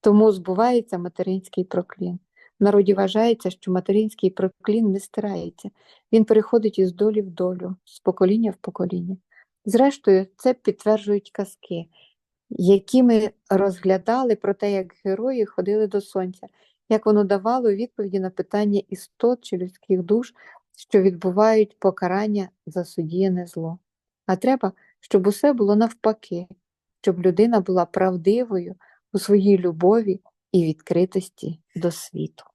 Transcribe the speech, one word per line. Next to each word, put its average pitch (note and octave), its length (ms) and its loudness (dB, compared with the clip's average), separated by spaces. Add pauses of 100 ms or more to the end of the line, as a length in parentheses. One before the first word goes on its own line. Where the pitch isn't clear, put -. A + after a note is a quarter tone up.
Тому G#3+ 320 6
збувається G3 640 -2
материнський F#3 640 -8
проклін. F3+ 540 -8 (420)
В G3+ 40 2
народі G3+ 300 4
вважається, G#3 560 -2
що - 220 -8
материнський G3 580 -2
проклін G3+ 640 -2
не G3 80 -4
стирається. G3 720 -10 (420)
Він A3 120 6
переходить G#3+ 540 2
із F#3+ 140 2
долі G#3 300 0
в F#3+ 80 -8
долю, F3+ 540 -6
з - 160 -20
покоління G3 500 0
в F#3 60 -10
покоління. F3+ 600 -8 (480)
Зрештою, G#3+ 600 2 (100)
це - 180 0
підтверджують G#3 760 -2
казки, F3 560 -10 (640)
які G3 520 2
ми A3+ 280 4 (200)
розглядали G3 840 0
про G3+ 180 -4
те, G3+ 180 -4
як F#3+ 220 -6 (100)
герої A#3+ 420 -2
ходили G#3+ 400 -2
до G3+ 140 -4
сонця, F#3 460 -8 (420)
як A3 180 0
воно G#3 180 4
давало G#3 480 0
відповіді G3+ 480 -6
на F#3 100 -6
питання G3+ 580 -2
істот A#3+ 560 -4
чи - 120 -8
людських F3+ 460 -4
душ, G#3+ 320 -2 (420)
що - 260 0
відбувають G3 760 0
покарання G3 680 -2 (180)
за F3 180 -8
содіяне F3+ 600 -4
зло. E3 320 -10 (480)
А F#3 100 0
треба, A#3+ 360 -2 (280)
щоб F#3+ 260 0
усе G#3 260 2
було G#3 240 2
навпаки, A3 680 -2 (540)
щоб F3+ 200 0
людина G3+ 400 2
була F3+ 260 0
правдивою F#3 880 -2 (380)
у G#3 60 -2
своїй G3+ 400 4
любові F#3 640 0 (320)
і F3 120 4
відкритості E3 960 -4 (160)
до F3 140 -4
світу. - 540 -12 (100)